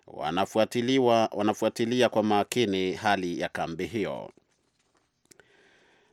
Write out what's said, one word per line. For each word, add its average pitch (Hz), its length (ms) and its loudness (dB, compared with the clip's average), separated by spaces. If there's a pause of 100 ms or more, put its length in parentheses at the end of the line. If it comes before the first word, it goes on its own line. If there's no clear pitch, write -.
wanafuatiliwa, 113 1300 2
wanafuatilia 113 760 0
kwa 107 140 2
makini 101 720 0
hali 90 480 -2
ya 82 80 -4
kambi 82 380 -6
hiyo. 76 440 -6 (1800)